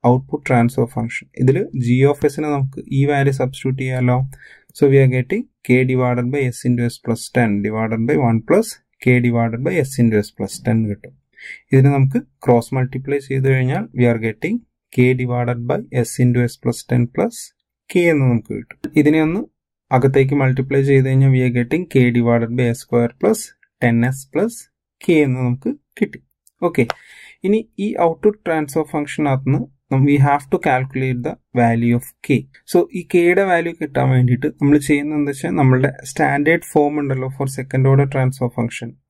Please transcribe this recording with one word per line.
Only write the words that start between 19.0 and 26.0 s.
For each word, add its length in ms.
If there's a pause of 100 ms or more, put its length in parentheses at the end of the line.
ഇതിനെ 240
ഒന്ന് 160 (560)
അകത്തേക്ക് 460
മൾട്ടിപ്ലൈ 460
ചെയ്ത് 200
കഴിഞ്ഞാൽ 260
we 100
are 140
getting 240 (100)
K 140 (100)
divided 400
by 80 (120)
S 80
square 360
plus 180 (440)
ten 120 (200)
S 40 (140)
plus 200 (520)
K 220
എന്ന് 180
നമുക്ക് 260 (280)